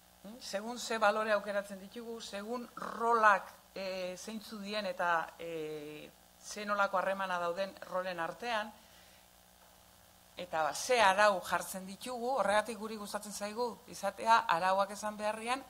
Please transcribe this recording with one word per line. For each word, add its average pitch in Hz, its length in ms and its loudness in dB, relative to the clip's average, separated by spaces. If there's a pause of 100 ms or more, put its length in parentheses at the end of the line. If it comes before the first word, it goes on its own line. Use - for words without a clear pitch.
(240)
Mm? 220 160 -14
Segun 220 400 -6
ze 226 180 -4
balore 220 340 4
aukeratzen 202 480 -2
ditugu, 226 420 -12
segun 220 540 -8
rolak, 220 800 4 (220)
e, 185 420 -6
zeintzu 214 460 -10
dien 208 220 -4
eta, 175 540 0
e, 151 680 -8 (300)
ze - 260 -10
nolako 202 320 2
harremana 190 420 0
dauden 180 360 -2 (160)
rolen 185 280 -4
artean, 214 520 -4 (1700)
eta 156 340 0
ze 247 280 4
arau 196 420 8
jartzen 180 420 -4
ditugu, 240 540 -4
horregatik 208 400 2
guri 220 160 -8
gustatzen 208 380 -8
zaigu 214 400 -6 (140)
izatea 220 600 4
arauak 190 480 4
esan 208 220 -6
beharrian 220 520 -4